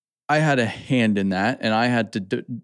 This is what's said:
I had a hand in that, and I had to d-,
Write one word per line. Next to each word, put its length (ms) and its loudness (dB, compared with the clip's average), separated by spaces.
I 100 4
had 200 2
a 60 2
hand 520 0
in 120 0
that, 320 0
and 120 0
I 140 2
had 260 0
to 60 -4
d-, 240 -4